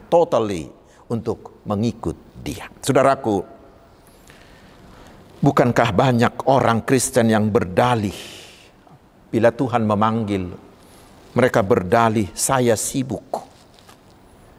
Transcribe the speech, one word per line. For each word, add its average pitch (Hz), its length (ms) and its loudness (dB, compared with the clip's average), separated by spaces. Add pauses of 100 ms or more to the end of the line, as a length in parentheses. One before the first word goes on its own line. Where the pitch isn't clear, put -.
totally, 113 640 0 (400)
untuk - 560 -8
mengikut 101 480 -4 (320)
Dia. - 240 -12 (140)
Saudaraku, 131 580 2 (2000)
bukankah 127 480 2
banyak 120 560 0
orang 117 400 2
Kristen 117 480 2
yang 107 160 2
berdalih 104 640 0 (1200)
bila 117 160 4
Tuhan 117 380 -2
memanggil, 107 580 0 (880)
mereka 120 320 2
berdalih, 110 720 2
"Saya 127 400 0
sibuk." - 720 -8 (1080)